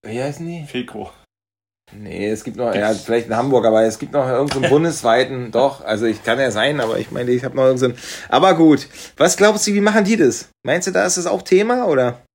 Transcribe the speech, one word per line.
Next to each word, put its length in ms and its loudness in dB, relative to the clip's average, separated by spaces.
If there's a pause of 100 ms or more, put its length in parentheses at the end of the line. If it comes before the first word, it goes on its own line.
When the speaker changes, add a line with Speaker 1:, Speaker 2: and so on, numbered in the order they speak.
Speaker 1:
Wie 160 -8
heißen 240 -8
die? 200 -10
Speaker 2:
Fekro. 440 -10 (800)
Speaker 1:
Nee, 380 -8
es 140 -6
gibt 120 -12
noch, 160 -2
ja, 180 0
Speaker 2:
Gibt's 140 -4
Speaker 1:
vielleicht 220 -2
in 100 -4
Hamburg, 300 2
aber 160 4
es 160 0
gibt 140 -12
noch 160 0
irgendeinen 400 -2
Speaker 2:
<laughs> 20 -
Speaker 1:
bundesweiten, 800 0
doch, 340 0
also 220 -2
ich 160 -4
kann 160 -2
ja 140 0
sein, 280 -2
aber 180 -2
ich 120 -8
meine, 220 -4
ich 120 -2
hab 100 -8
noch 100 2
irgendeinen, 340 2 (300)
aber 260 4
gut. 320 4 (300)
Was 200 2
glaubst 300 2
du, 80 -2
wie 60 2
machen 240 2
die 120 0
das? 320 0 (160)
Meinst 220 -2
du, 60 -6
da 120 2
ist 120 -2
es 100 -4
auch 160 -2
Thema, 460 2
oder? 340 0 (120)